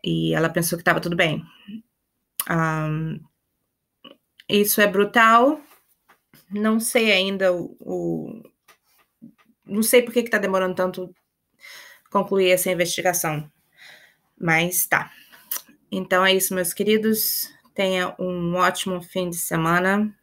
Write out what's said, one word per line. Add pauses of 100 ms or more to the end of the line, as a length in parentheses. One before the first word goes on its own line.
E
ela
pensou
que
tava
tudo
bem. (1040)
Ahn, (1300)
isso
é
brutal. (880)
Não
sei
ainda
o,
o, (1200)
não
sei
por
que
que
tá
demorando
tanto (960)
concluir
essa
investigação. (880)
Mas
tá. (800)
Então
é
isso,
meus
queridos. (240)
Tenha
um
ótimo
fim
de
semana.